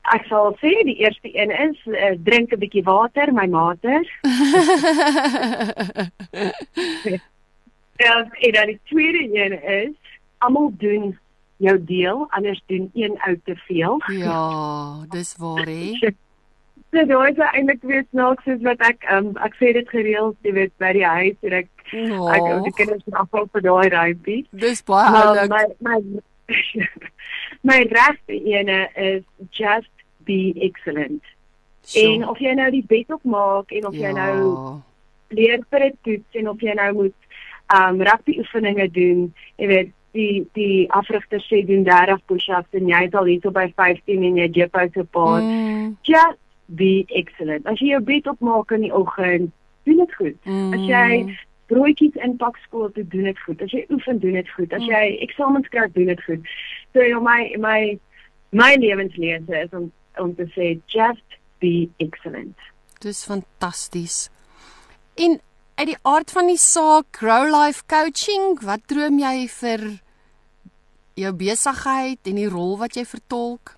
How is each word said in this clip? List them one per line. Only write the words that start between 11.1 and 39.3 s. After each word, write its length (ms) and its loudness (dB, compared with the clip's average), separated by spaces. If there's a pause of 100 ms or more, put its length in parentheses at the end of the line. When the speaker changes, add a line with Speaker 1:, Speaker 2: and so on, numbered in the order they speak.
Speaker 1:
jou 280 2
deel, 460 -2
anders 360 -4
doen 260 -4
een 280 -4
ou 240 -2
te 120 -8
veel. 500 -2
Speaker 2:
Ja, 1040 -6
dis 280 -10
waar, 300 -8
hè? 240 -8 (200)
Speaker 1:
<laughs> 60 -18 (760)
So, 140 4
daai 280 4
is 40 -4
eintlik 440 0
twee 200 -2 (100)
snaaks 340 0
soos 180 -4
wat 180 0
ek, 220 0
ehm, 240 0 (100)
ek 180 -6
sê 180 4
dit 160 0
gereeld, 520 -2
jy 120 -2
weet, 240 0
by 160 -2
die 120 2
huis, 360 2
en 120 -4
ek, 140 -4 (240)
Speaker 2:
Ja. 420 -4
Speaker 1:
ek, 320 0
die 80 -4
kinders 320 -2
is 80 -14
afval 400 -2
vir 80 -2
daai 280 4
rympie. 600 -2
Speaker 2:
Dis 320 -4
baie 280 4
Speaker 1:
Maar 160 6
Speaker 2:
oulik. 240 4
Speaker 1:
my, 160 2 (120)
my, 220 -2 (460)
<laughs> 420 -4 (720)
my 200 6
regte 640 2
ene 520 0
is 260 -2 (280)
just 400 -2 (340)
be 360 0
excellent. 640 -6 (680)
Speaker 2:
Sure. 260 4
Speaker 1:
En 140 -4
of 100 -6
jy 160 0
nou 160 2
die 160 -2
bed 260 0
opmaak, 580 -2
en 160 -6
of 80 -8
jy 140 -4
Speaker 2:
Ja. 40 -4
Speaker 1:
nou 680 -2 (480)
leer 320 2 (100)
vir 140 2
'n 180 -2
toets, 320 -6
en 140 -4
of 120 -10
jy 140 -2
nou 200 0
moet, 200 0 (520)
ehm, 340 2
rugby 380 2
oefeninge 520 -2
doen, 440 0 (240)